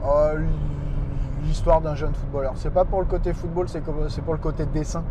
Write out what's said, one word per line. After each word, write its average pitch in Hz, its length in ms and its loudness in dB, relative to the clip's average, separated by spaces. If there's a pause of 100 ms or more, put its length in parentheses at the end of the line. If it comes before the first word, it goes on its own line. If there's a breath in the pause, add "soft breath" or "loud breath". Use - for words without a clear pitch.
Euh, 151 340 4 (1040)
l'histoire 160 380 4
d'un 156 140 -2
jeune 147 180 0
footballeur. 139 420 -2
C'est - 140 -2
pas 180 160 4
pour 202 140 0
le 180 60 0
côté 175 280 0
football, 175 340 -2
c'est 160 140 -4
comme, 151 280 -2
c'est - 120 -4
pour 160 120 -2
le 151 60 -2
côté 156 260 -2
dessin. 156 460 -2